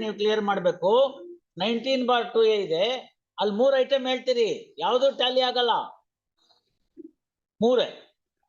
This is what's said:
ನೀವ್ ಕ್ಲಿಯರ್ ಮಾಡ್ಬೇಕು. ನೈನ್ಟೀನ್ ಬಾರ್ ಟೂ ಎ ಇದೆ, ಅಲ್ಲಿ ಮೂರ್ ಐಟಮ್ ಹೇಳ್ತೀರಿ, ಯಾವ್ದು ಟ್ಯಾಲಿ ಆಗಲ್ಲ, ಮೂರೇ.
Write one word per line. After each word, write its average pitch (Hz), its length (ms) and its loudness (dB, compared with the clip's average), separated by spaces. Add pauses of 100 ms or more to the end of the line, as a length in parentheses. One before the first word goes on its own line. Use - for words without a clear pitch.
ನೀವ್ 214 180 -4
ಕ್ಲಿಯರ್ 214 280 0
ಮಾಡ್ಬೇಕು. 180 420 0 (720)
ನೈನ್ಟೀನ್ 233 480 -2
ಬಾರ್ 233 240 2
ಟೂ 226 80 4 (120)
ಎ - 20 0 (100)
ಇದೆ, 160 180 0 (560)
ಅಲ್ಲಿ 202 200 -2
ಮೂರ್ 269 220 4
ಐಟಮ್ 262 280 0
ಹೇಳ್ತೀರಿ, 254 380 0 (360)
ಯಾವ್ದು 240 220 2 (140)
ಟ್ಯಾಲಿ 254 300 0
ಆಗಲ್ಲ, 240 220 0 (1900)
ಮೂರೇ. 233 240 2 (600)